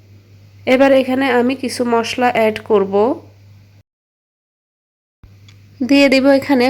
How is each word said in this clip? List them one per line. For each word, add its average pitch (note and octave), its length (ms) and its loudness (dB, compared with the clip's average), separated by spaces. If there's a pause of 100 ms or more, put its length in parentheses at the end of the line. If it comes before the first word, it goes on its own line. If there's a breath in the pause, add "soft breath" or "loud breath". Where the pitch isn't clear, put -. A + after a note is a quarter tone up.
(680)
এবার C4 260 2
এখানে C4 400 0
আমি B3 220 0
কিছু B3+ 300 -8
মশলা A#3 500 -2
অ্যাড A3 280 0
করব। G3 320 -2 (2750)
দিয়ে C#4 280 2
দিব C4 220 2
এখানে C4+ 400 0